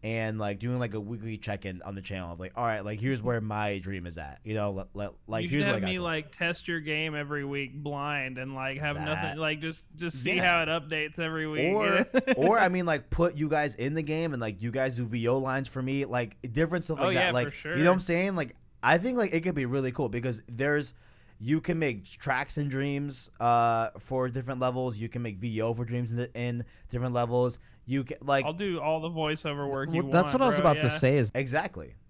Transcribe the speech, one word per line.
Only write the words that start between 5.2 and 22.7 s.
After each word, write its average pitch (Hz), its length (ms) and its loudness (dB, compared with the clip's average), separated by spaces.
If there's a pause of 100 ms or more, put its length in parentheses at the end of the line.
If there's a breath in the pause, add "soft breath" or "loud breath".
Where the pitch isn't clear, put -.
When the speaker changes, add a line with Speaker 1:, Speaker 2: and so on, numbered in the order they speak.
Speaker 1:
like, 110 160 -4
Speaker 2:
You 175 60 -4
Speaker 1:
here's 143 160 2
Speaker 2:
should 202 60 2
Speaker 1:
what - 20 2
I - 40 2
Speaker 2:
have - 40 -2
Speaker 1:
got 190 80 0
Speaker 2:
me, 185 60 -2
Speaker 1:
going. 180 100 -4
Speaker 2:
like, 156 320 -4
test 170 320 -4
your 170 100 -2
game 151 380 -4
every 143 280 -4
week 139 380 -4
blind 143 560 -4
and, 135 160 -8
like, 135 240 -4
have 147 160 -2
Speaker 1:
That 151 120 -4
Speaker 2:
nothing, 156 320 -2
like, 156 220 -2
just, 160 240 -8 (120)
just 156 260 -6
see 175 140 0
Speaker 1:
Yeah. 180 100 4
Speaker 2:
how 170 160 4
it 156 60 0
updates 156 500 -4
every 160 300 -2
week, 151 260 0
Speaker 1:
Or, 214 100 2
Speaker 2:
you 202 420 2
know? 262 80 4
<laughs> - 20 2
Speaker 1:
or, 190 240 6
I 190 80 6
mean, 180 180 2
like, 151 240 0
put 170 240 4
you 147 140 0
guys 147 260 0
in 135 200 -2
the 160 80 0
game 156 320 -2
and, 120 60 -4
like, 107 220 -4
you 117 80 -2
guys 131 260 0
do 123 80 -2
V 113 220 -2
O 127 120 4
lines 131 280 0
for 131 160 -6
me, 139 220 0
like, 120 320 -2 (160)
different 160 320 0
stuff 156 160 -2
Speaker 2:
Oh, 165 60 2
Speaker 1:
like 190 80 2
Speaker 2:
yeah, 175 180 4
Speaker 1:
that. - 20 0
Like, 123 200 2
Speaker 2:
for - 160 -8
Speaker 1:
you 151 120 2
know 175 80 10
what 185 40 8
I'm 185 40 4
Speaker 2:
sure. 185 60 0
Speaker 1:
saying? 185 320 2
Like, 139 180 -2 (300)
I 147 140 10
think, 247 200 2
like, 196 160 2
it 165 60 4
could 170 160 0
be 135 100 0
really 127 240 2
cool 123 180 0
because 117 400 -2
there's, 143 460 0 (460 soft breath)
you 143 200 2
can 165 200 0
make 117 240 0
tracks - 520 -4
in 147 120 -2
Dreams, 139 640 -4 (100)